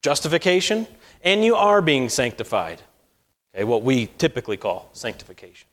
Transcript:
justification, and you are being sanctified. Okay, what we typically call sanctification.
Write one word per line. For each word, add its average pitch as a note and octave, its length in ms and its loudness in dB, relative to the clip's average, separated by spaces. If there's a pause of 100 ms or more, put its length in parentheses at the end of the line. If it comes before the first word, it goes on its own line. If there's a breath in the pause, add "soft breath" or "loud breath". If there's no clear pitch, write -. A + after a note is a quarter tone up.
justification, F3+ 800 0 (380 soft breath)
and G3+ 200 2
you A3+ 120 4
are G#3 260 4
being C#3 280 2
sanctified. G#2+ 720 -4 (720)
Okay, F#2+ 100 -4
what A2+ 180 0
we B2+ 240 0 (140)
typically B2 360 -2
call F#2+ 380 -6
sanctification. - 800 -16